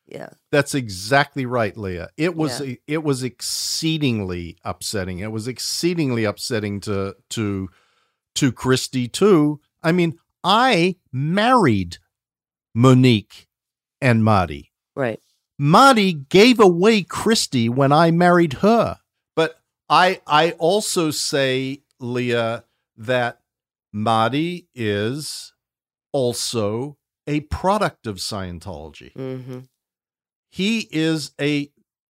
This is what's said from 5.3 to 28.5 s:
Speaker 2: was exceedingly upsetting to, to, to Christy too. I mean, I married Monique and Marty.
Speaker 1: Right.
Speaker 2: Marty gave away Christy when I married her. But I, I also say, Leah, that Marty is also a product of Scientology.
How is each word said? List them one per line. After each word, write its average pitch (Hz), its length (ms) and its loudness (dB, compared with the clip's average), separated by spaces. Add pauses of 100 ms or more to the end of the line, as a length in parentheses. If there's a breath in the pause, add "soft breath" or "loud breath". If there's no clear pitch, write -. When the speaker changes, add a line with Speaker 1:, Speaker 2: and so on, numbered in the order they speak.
Speaker 2:
was 110 160 -10
exceedingly 131 800 -4
upsetting 101 560 -4
to, 98 340 -6 (160)
to, 101 380 -4 (640)
to 135 160 2
Christy 127 560 -2
too. 151 520 2 (220)
I 165 100 0
mean, 170 280 0 (240)
I 196 540 2 (140)
married 151 880 0 (760)
Monique 127 760 4 (540)
and 117 220 4
Marty. 87 480 0 (240)
Speaker 1:
Right. 123 240 -4 (380)
Speaker 2:
Marty 196 560 4
gave 202 460 4
away 196 420 6
Christy 147 640 0
when 135 240 2
I 165 200 6
married 175 420 4
her. 196 460 0 (360)
But 160 240 -2 (300)
I, 175 380 4
I 156 240 2
also 170 600 0
say, 135 720 -2 (180)
Leah, 120 640 -2 (320)
that 120 420 -2 (520)
Marty 117 840 -2
is 113 800 -6 (580)
also 120 880 -4 (300)
a 147 140 -2
product 185 640 -4
of 101 120 -8
Scientology. 87 960 -12